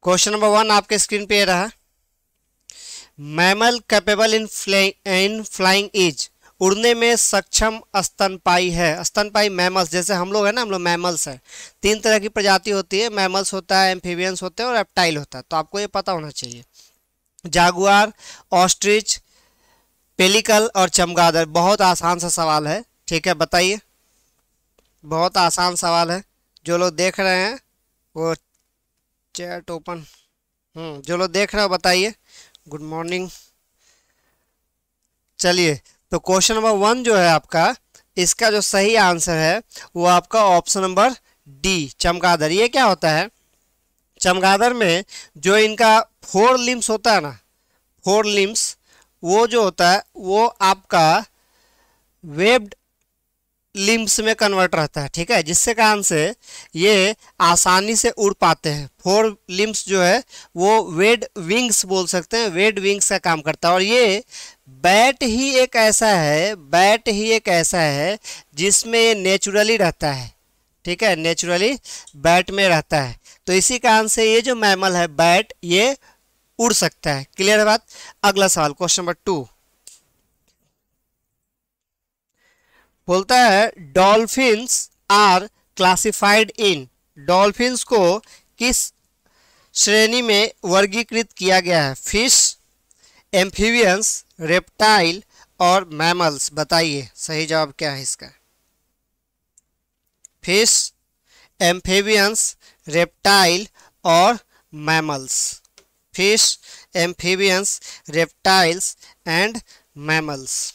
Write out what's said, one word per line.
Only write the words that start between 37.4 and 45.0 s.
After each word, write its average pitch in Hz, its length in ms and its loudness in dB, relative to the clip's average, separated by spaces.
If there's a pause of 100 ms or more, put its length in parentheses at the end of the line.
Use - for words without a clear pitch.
इसका 208 340 0
जो 208 100 0
सही 202 340 0
आंसर 175 420 2
है 165 240 0 (340)
वो 175 100 -2
आपका 180 400 2
ऑप्शन 185 360 0
नंबर 196 340 0 (320)
डी, 147 520 -4
चमगादड़। 170 520 0
ये 208 160 2
क्या 262 160 0
होता 175 280 0
है? 170 180 -2 (920)
चमगादड़ 190 520 2
में 196 300 0 (340)